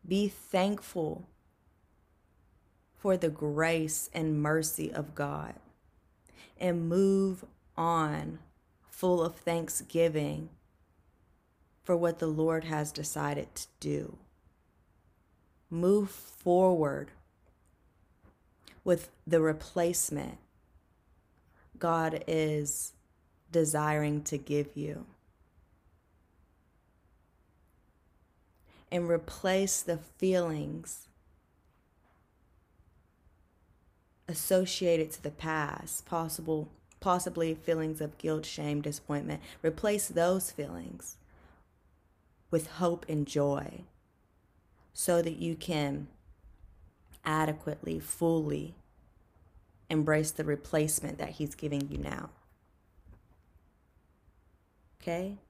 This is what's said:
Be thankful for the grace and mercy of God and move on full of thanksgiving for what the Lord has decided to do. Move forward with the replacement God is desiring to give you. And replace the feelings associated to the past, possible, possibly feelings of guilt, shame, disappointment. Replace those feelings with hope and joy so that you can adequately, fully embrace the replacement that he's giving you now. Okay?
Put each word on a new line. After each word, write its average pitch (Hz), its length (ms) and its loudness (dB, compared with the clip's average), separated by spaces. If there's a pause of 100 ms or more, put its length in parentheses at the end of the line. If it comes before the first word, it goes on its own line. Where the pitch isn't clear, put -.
Be 202 220 2
thankful 185 960 -2 (1700)
for 190 200 4
the 175 120 2
grace 156 840 0
and 156 280 0
mercy 156 500 0
of - 220 -6
God 143 420 -6 (1000)
and 170 300 0
move 190 560 4 (340)
on 160 640 0 (500)
full 180 320 2
of 165 140 0
thanksgiving 160 1120 0 (1300)
for 180 140 2
what 170 220 2
the 165 80 0
Lord 160 360 2
has 151 300 -2
decided 147 600 -4
to - 120 -10 (140)
do. - 360 -4 (1500)
Move 190 400 4
forward 170 1000 2 (1700)
with 175 260 2 (180)
the 160 140 6
replacement 156 960 0 (1400)
God 165 500 2
is 151 680 0 (580)
desiring 151 720 2
to 151 140 -4
give 147 380 -2
you. 147 300 -6 (3750)
And 175 160 0
replace 185 720 0
the 170 160 -2
feelings 160 1120 -2 (3250)
associated 175 840 2
to - 100 -14
the 147 80 -6
past, 156 760 -4
possible, 160 640 -2 (300)
possibly 175 540 2
feelings 160 480 -2
of 151 160 -8
guilt, 156 280 -2
shame, 147 360 -4
disappointment. 147 600 -4 (200)
Replace 202 460 0
those 180 420 2
feelings - 680 -12 (1300)
with 160 180 0
hope 175 400 -2
and 151 200 0
joy 143 540 -2 (1120)
so 170 280 2
that 165 160 -2
you 165 180 -2
can 147 520 -2 (1160)
adequately, 156 760 -2
fully 156 720 -2 (1160)
embrace 156 420 2
the - 120 -6
replacement 151 760 -2
that - 140 -6
he's 151 220 -6
giving 143 360 -4
you 143 80 -6
now. 143 320 -8 (2750)
Okay? 185 360 -6 (120)